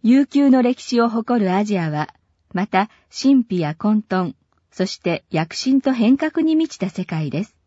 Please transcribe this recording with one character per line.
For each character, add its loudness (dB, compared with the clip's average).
悠 4
久 2
の 6
歴 0
史 -2
を 2
誇 -2
る 0
ア 0
ジ -2
ア -4
は、 -6
ま -4
た -2
神 2
秘 -4
や -4
混 0
沌、 -4
そ -4
し -10
て -4
躍 -4
進 0
と 0
変 2
革 -2
に 0
満 0
ち -20
た -6
世 -8
界 -6
で -6
す。 -14